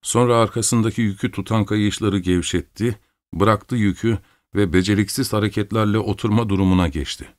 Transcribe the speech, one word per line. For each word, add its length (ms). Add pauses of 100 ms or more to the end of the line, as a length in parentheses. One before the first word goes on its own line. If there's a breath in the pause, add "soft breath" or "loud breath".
Sonra 340
arkasındaki 640
yükü 280
tutan 340
kayışları 540
gevşetti, 800 (360)
bıraktı 420
yükü 420 (360 soft breath)
ve 180
beceriksiz 600
hareketlerle 680
oturma 500
durumuna 400
geçti. 400 (100)